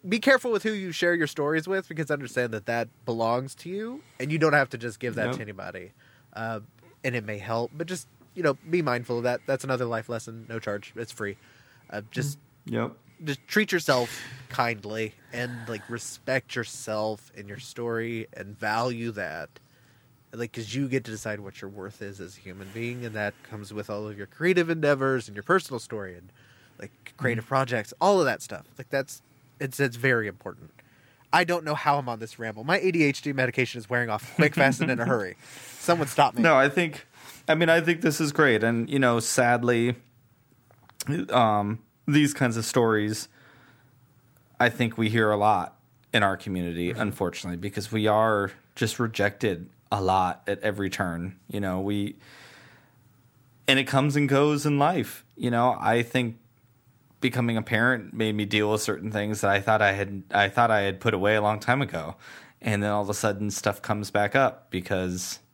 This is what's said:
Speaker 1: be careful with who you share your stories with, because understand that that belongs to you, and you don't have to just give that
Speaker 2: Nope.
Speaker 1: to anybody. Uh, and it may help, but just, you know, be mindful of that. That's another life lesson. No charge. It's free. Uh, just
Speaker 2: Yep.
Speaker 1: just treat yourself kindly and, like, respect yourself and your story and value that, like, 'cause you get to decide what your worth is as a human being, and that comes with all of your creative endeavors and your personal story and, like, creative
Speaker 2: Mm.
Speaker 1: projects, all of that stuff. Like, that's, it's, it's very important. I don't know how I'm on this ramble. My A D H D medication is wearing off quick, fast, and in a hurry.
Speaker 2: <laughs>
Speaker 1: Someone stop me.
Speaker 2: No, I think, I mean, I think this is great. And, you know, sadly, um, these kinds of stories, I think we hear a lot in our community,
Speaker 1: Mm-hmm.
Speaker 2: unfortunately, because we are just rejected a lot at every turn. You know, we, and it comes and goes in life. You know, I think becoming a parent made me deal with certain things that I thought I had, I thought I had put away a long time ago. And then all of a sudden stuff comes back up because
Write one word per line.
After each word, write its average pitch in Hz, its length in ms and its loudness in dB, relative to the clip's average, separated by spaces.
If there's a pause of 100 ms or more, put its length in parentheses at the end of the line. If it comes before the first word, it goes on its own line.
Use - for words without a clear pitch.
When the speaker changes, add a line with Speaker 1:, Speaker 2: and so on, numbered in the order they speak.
Speaker 1:
be 220 120 0
careful 254 320 4
with 208 100 0
who 220 100 -2
you 190 200 -6
share 175 220 2
your 165 120 2
stories 156 400 -2
with, 190 220 -4
because 156 220 -6
understand 123 420 -2
that 107 140 -6
that 117 220 -2 (160)
belongs 120 520 -2
to - 120 -16
you, 226 340 -8 (180)
and 135 120 -4
you 160 60 0
don't 156 160 4
have 139 160 4
to 120 80 -8
just 113 220 -8
give 117 160 -6
that 110 100 -2
Speaker 2:
Nope. 127 100 -4
Speaker 1:
to 113 60 -10
anybody. 95 500 -14 (400)
Uh, 113 280 -6 (440)
and 127 120 -2
it 110 80 -4
may 104 140 -8
help, 113 380 -4
but 160 120 -8
just, 180 180 -8 (280)
you 180 80 -8
know, 147 120 2 (160)
be 175 120 2
mindful 120 360 -2
of 120 60 -6
that. 123 220 0
That's 135 180 -2
another 127 220 2
life 113 220 -4
lesson. 113 400 -10
No 113 100 -8
charge. 104 380 -6
It's 113 160 -10
free. 101 240 -6 (540)
Uh, 104 200 -8
just 143 280 -6 (280)
Speaker 2:
Yep. 113 260 -4 (320)
Speaker 1:
just 143 240 -6
treat 214 240 2
yourself 135 380 2 (380)
kindly 110 680 -2 (180)
and, 123 180 -6 (180)
like, 110 220 -8
respect - 640 -6
yourself 110 800 -6
and 101 120 -16
your 104 100 -12
story 117 760 -6
and 104 240 -14
value 117 540 -2
that, 82 360 -8 (840)
like, 117 200 -8
'cause 110 220 -10
you 139 140 -2
get 127 160 -2
to 110 60 -12
decide 104 300 -8
what 98 220 -14
your 98 80 -12
worth 101 320 -14
is 98 180 -12
as 92 160 -14
a - 40 -20
human 95 340 -16
being, 120 320 -8
and 110 100 -10
that 104 160 -2 (120)
comes 104 280 -14
with 104 160 -8
all 107 180 -6
of 104 120 -12
your 98 80 -12
creative 175 420 2
endeavors 139 600 2
and 101 80 -16
your 104 60 -10
personal 151 380 0
story 98 360 -10
and, 90 140 -20 (480)
like, - 380 -18
creative 117 280 -2
Speaker 2:
Mm. - 40 -20
Speaker 1:
projects, 123 520 0
all 190 200 6
of 151 60 4
that 113 160 -2
stuff. - 240 -12 (100)
Like, - 140 -16
that's, 135 320 -4 (360)
it's, 139 220 -6
it's 123 160 2
very 120 320 2
important. - 440 -14 (600)
I 175 120 6
don't 170 200 -2
know 151 100 -2
how 147 240 2
I'm 127 100 -4
on 117 100 -6
this 110 200 -12
ramble. 110 260 -8
My 175 140 2
A 185 120 2
D 170 140 2
H 139 180 0
D 147 100 -4
medication 127 460 0
is 113 100 -14
wearing 120 220 0
off - 260 -4
quick, 151 180 4
fast, 135 280 4
and 151 80 -2
in 117 100 0
a 117 60 0
hurry. 104 300 0 (220)
Speaker 2:
<laughs> - 200 -18
Speaker 1:
Someone 170 300 0
stop 139 260 4
me. 120 80 0
Speaker 2:
No, 156 140 8
I 135 120 6
think, 156 380 -2 (420)
I 160 60 6
mean, 165 160 4
I 165 100 8
think 165 220 0
this 160 180 2
is 147 120 0
great. 127 300 6
And, 117 280 2
you 139 80 0
know, 120 220 4
sadly, 120 760 2 (1300)
um, 107 500 2 (260)
these 147 280 4
kinds 120 220 0
of 113 80 -2
stories, 110 640 2 (1300)
I 120 100 4
think 117 280 0
we 113 120 2
hear 110 220 4
a 107 60 4
lot 101 420 2 (340)
in 110 100 6
our 95 140 2
community, 87 540 -2
Speaker 1:
Mm-hmm. 117 100 -4
Speaker 2:
unfortunately, 92 580 -4
because 101 340 -8
we 107 140 0
are 107 460 4 (220)
just - 240 -2
rejected 107 720 -2 (240)
a 104 100 0
lot 92 440 2
at 98 140 -2
every 101 300 -2
turn. 90 480 -6 (100)
You 101 120 -6
know, 92 200 -2
we, 101 360 -4 (1500)
and 135 100 6
it 135 60 2
comes 139 320 2
and 147 120 4
goes 143 380 4
in 147 120 2
life. 151 460 0 (120)
You 123 140 -2
know, 120 280 4
I 117 240 2
think 117 360 -2 (840)
becoming 120 360 2
a 107 60 0
parent 117 520 2
made 110 200 0
me 104 100 0
deal 104 260 2
with 107 120 2
certain 101 280 -4
things 104 300 -2
that 101 100 2
I 98 100 2
thought 107 220 4
I 101 100 6
had, 98 300 -4 (100)
I 101 160 4
thought 117 220 4
I 107 120 4
had 98 180 -2
put 113 140 2
away 101 220 4
a 107 60 2
long 107 180 2
time 131 220 0
ago. 85 340 -6 (440)
And 104 220 0
then 104 80 0
all 104 120 0
of 101 80 -4
a 101 40 0
sudden 104 360 0
stuff - 320 -2
comes 104 280 -4
back 104 240 2
up - 360 2
because 92 680 -2 (160)